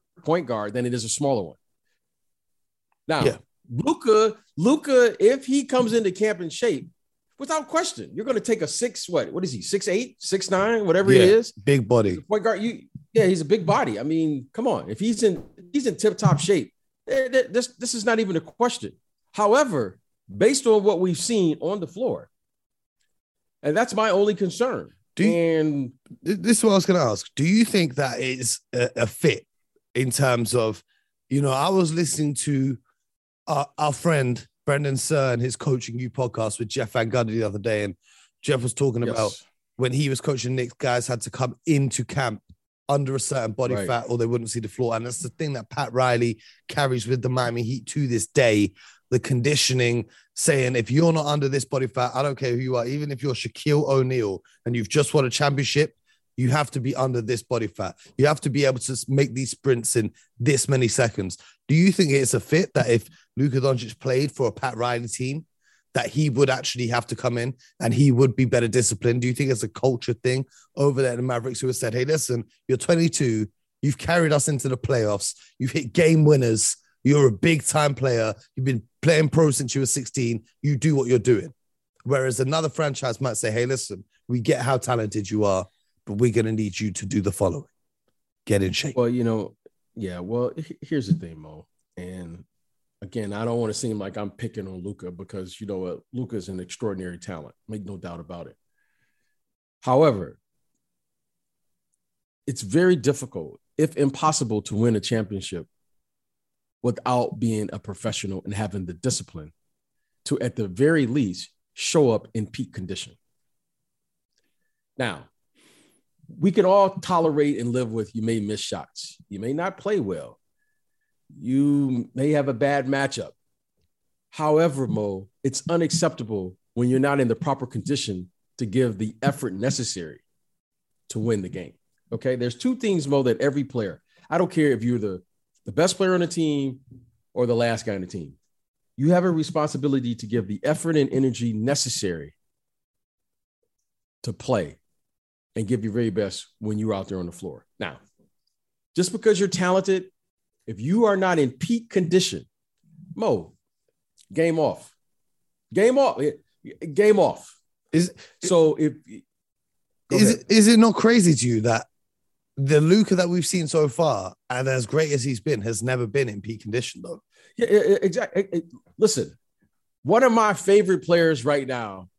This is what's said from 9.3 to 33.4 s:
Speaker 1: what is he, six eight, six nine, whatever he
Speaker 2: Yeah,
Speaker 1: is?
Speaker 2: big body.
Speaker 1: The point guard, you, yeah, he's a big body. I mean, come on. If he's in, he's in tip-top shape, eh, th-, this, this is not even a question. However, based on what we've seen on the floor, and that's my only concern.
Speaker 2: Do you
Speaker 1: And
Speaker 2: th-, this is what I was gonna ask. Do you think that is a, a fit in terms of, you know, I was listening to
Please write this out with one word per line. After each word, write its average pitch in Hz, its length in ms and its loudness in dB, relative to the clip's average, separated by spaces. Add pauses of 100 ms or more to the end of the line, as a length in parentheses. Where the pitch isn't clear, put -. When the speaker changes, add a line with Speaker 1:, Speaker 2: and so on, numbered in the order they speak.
Speaker 1:
what 175 100 -4
is 165 80 -4
he, 110 100 -8
six - 280 -4
eight, 220 300 -2
six - 300 -4
nine, 208 360 0
whatever 190 260 4
he - 80 10
Speaker 2:
Yeah, - 60 8
Speaker 1:
is? 220 260 4
Speaker 2:
big 127 360 2
body. 110 280 4
Speaker 1:
The 85 60 -8
point 208 220 -2
guard, 214 180 0
you, 220 220 -4 (300)
yeah, 220 120 6
he's 180 160 2
a 156 40 -4
big 180 200 2
body. 196 340 0
I 117 40 -6
mean, 156 500 -2
come 240 140 -4
on. 113 220 -2
If 110 100 -8
he's 214 240 0
in, 196 200 2 (280)
he's 269 160 -2
in 190 80 -2
tip-top 190 440 2
shape, 165 340 0 (360)
eh, 262 200 0
th-, 262 200 2
this, 240 180 -2 (100)
this 240 180 -6
is 214 100 -6
not 226 140 2
even 190 160 0
a 160 60 0
question. - 520 -4 (400)
However, 208 680 2 (360)
based 247 320 2
on 214 160 6
what 196 160 2
we've 180 180 0
seen 180 440 0
on 185 180 -4
the 165 80 -6
floor, 185 420 -6 (1300)
and 147 120 -2
that's 233 200 -2
my 214 140 0
only 202 260 2
concern. 185 560 -4 (240)
Speaker 2:
Do - 80 0
you 214 100 4
Speaker 1:
And 156 600 0 (300)
Speaker 2:
th-, 190 160 -2
this 208 180 2
is - 60 0
what 220 80 4
I 196 40 6
was 185 100 2
gonna 180 140 4
ask. 113 360 0
Do 139 100 0
you 214 200 4
think 165 300 0
that 131 240 -2
is 127 400 -4 (140)
a, 123 240 0
a 117 100 0
fit - 400 -2 (480)
in 127 160 0
terms 120 420 0
of, 110 300 0 (460)
you 139 120 0
know, 139 100 0
I 139 180 0
was 185 240 2
listening 151 420 -2
to 135 420 -2 (680)